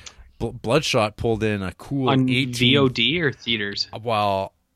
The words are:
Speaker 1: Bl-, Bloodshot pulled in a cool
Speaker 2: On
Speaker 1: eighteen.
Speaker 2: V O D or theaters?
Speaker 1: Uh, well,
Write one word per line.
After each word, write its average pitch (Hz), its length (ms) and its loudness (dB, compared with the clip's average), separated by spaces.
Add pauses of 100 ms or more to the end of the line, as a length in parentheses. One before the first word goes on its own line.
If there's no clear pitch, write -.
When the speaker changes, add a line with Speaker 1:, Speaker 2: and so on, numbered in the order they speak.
(380)
Speaker 1:
Bl-, 113 120 -4
Bloodshot 117 640 0
pulled 113 260 0
in 104 200 0
a 90 100 -6
cool 135 360 -4
Speaker 2:
On 131 200 4
Speaker 1:
eighteen. 123 260 0
Speaker 2:
V 123 220 4
O 135 120 6
D 123 320 0
or 135 120 0
theaters? 104 600 -4
Speaker 1:
Uh, 117 100 -12
well, 104 500 0 (240)